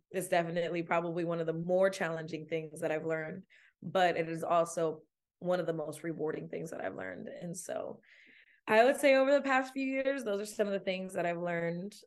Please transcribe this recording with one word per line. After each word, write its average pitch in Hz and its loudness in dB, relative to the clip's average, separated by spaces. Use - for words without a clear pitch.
It's 180 -4
definitely 170 0
probably 170 0
one 170 0
of 165 -2
the 160 -2
more 180 4
challenging 160 -4
things 156 -6
that 160 0
I've 156 -2
learned, 160 -4
but 175 4
it 165 0
is 165 -6
also 165 0
one 180 0
of 165 -2
the 165 0
most 156 -8
rewarding 156 -4
things 160 -8
that - -10
I've - -6
learned. - -8
And 170 -8
so - -8
I 220 8
would 269 6
say 269 6
over 269 6
the 277 6
past 269 2
few 269 -2
years, 269 0
those 202 0
are 214 -6
some 208 -2
of 196 -2
the 196 0
things 185 -4
that 175 -2
I've 170 -2
learned, 170 -4